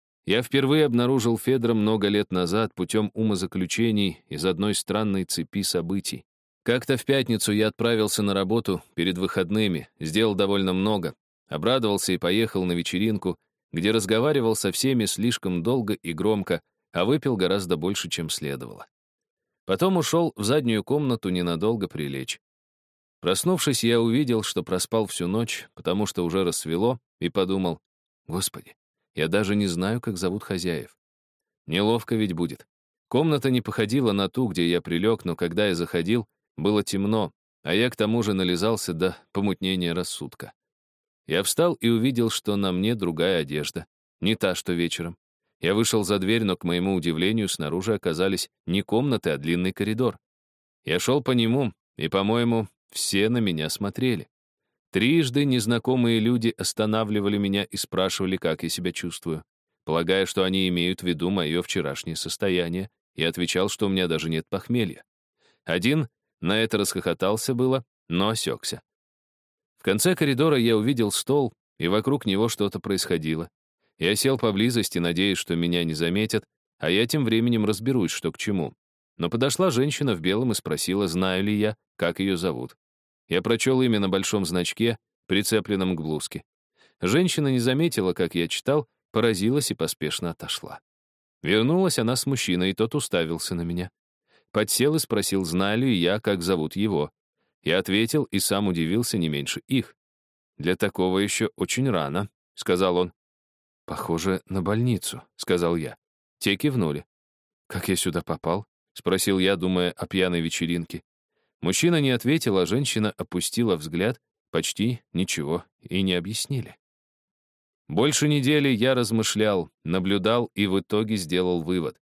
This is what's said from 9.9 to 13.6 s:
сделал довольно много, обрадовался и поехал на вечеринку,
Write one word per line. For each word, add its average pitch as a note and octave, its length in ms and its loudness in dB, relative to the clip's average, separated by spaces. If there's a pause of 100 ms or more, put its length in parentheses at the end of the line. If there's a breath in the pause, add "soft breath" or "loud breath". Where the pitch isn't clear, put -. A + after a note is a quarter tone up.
сделал G2+ 340 0
довольно G2 380 0
много, F#2+ 420 -2 (320)
обрадовался G2+ 640 0
и F2 60 0
поехал G2 460 0
на F2+ 80 0
вечеринку, F#2 640 -2 (360)